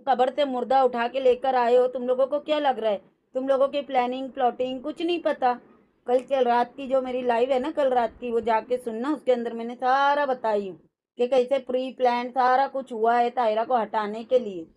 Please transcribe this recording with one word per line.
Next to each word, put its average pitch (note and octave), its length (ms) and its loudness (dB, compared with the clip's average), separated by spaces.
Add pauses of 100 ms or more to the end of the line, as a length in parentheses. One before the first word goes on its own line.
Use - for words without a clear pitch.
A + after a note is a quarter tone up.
कब्र C4 280 2
से D4 120 0
मुर्दा B3+ 360 2
उठा A#3+ 240 0
के B3 120 -4
लेकर B3+ 380 2
आए A#3+ 180 4
हो, B3 120 4
तुम B3+ 200 -4
लोगों B3+ 200 0
को C#4+ 140 -4
क्या D4+ 180 -2
लग C4+ 200 0
रहा A3 120 0
है? F#3+ 100 -4 (340)
तुम C4 120 -4
लोगों C4+ 200 4
की C#4 140 -4
प्लानिंग, C4 480 -2
प्लॉटिंग B3+ 520 -2
कुछ D4+ 200 -8
नहीं E4+ 200 -2
पता। C4 320 0 (540)
कल, B3 120 2
कल C4 240 0
रात A#3+ 320 2
की C#4 120 -10
जो C4 140 2
मेरी B3+ 200 -4
लाइव A#3+ 300 0
है B3+ 80 2
ना, C#4+ 120 -4
कल C#4+ 180 0
रात A#3+ 300 0
की, B3 120 -6
वो A#3 100 0
जाके A3 360 0
सुनना, A#3+ 360 -4
उसके B3+ 180 -2
अंदर A#3+ 220 0
मैंने A#3 220 -8
सारा C#4 500 2
बताई A3 440 -2
हूँ F3 100 -16 (400)
कि A#3+ 80 0
कैसे B3+ 320 2
प्री B3+ 340 -4
प्लान B3 380 0
सारा B3+ 380 4
कुछ C4+ 220 -8
हुआ A#3 260 2
है A#3+ 140 2
तायरा A3 320 0
को B3+ 120 0
हटाने G#3+ 480 -2
के B3+ 160 2
लिए। F#3+ 260 -6 (100)